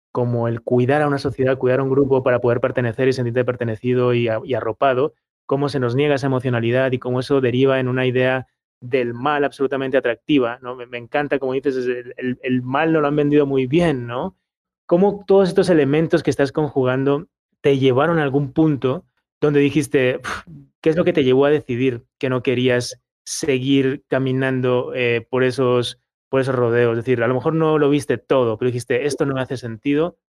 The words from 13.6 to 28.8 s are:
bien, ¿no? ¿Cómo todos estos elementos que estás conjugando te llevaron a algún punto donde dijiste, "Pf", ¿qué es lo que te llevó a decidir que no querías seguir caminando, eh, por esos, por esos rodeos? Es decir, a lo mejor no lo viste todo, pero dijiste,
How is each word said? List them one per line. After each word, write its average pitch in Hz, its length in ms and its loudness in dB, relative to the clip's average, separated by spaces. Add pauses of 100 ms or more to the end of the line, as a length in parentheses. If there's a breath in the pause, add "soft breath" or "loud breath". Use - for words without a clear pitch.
bien, 139 420 0
¿no? 135 300 -8 (480)
¿Cómo 202 400 2
todos 196 240 6
estos 175 200 2
elementos 156 520 2
que - 80 -2
estás 135 220 0
conjugando 139 760 0 (340)
te 139 180 2
llevaron 139 400 2
a 151 40 0
algún 139 300 -2
punto 151 520 0 (360)
donde 147 200 4
dijiste, 139 580 0
"Pf", - 240 -12 (380)
¿qué 160 80 2
es 156 80 2
lo 175 80 2
que 175 80 2
te 160 100 2
llevó 131 220 4
a 143 40 4
decidir 131 540 -2 (160)
que 135 100 -2
no 127 140 -2
querías 123 580 0 (240)
seguir 135 840 0
caminando, 131 840 -2
eh, 120 360 -2
por 127 140 0
esos, 123 580 0 (280)
por 135 120 2
esos 127 140 -2
rodeos? 120 420 2
Es 117 80 -6
decir, 120 180 0
a 113 40 2
lo 127 80 2
mejor 156 180 -2
no 156 240 2
lo 143 120 2
viste 139 280 0
todo, 120 400 0
pero 123 100 -2
dijiste, 123 380 -2